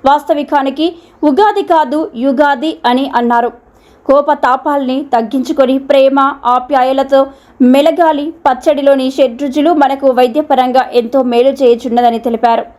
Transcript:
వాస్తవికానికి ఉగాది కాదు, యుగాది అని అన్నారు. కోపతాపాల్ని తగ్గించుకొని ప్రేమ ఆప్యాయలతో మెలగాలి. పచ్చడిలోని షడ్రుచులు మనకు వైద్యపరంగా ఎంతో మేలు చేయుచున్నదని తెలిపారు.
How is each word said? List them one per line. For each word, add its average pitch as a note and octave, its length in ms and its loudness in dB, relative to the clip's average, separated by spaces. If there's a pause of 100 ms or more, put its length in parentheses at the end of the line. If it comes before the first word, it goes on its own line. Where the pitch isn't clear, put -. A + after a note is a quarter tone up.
వాస్తవికానికి D4 800 -2 (360)
ఉగాది G4+ 400 2
కాదు, D#4 520 -2
యుగాది C#4+ 720 -2
అని B3+ 300 0
అన్నారు. A#3+ 360 0 (540)
కోపతాపాల్ని C#4 1080 0
తగ్గించుకొని B3+ 680 -2
ప్రేమ C4+ 400 2 (260)
ఆప్యాయలతో C4 760 0 (420)
మెలగాలి. D4+ 720 2 (120)
పచ్చడిలోని C4+ 680 0
షడ్రుచులు C#4 600 0
మనకు C4+ 380 0
వైద్యపరంగా B3+ 720 0 (100)
ఎంతో A#3+ 300 0
మేలు B3 260 2
చేయుచున్నదని A#3+ 720 0
తెలిపారు. A#3 460 -2 (140)